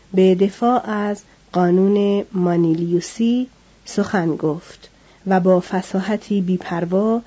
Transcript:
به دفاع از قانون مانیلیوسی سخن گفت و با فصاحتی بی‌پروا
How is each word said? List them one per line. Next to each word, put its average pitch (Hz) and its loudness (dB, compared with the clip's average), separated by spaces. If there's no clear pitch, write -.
به 185 4
دفاع 214 0
از 208 -4
قانون 196 2
مانیلیوسی 175 0
سخن 175 -2
گفت - -6
و 190 2
با 185 4
فصاحتی 196 -4
بی‌پروا 185 -2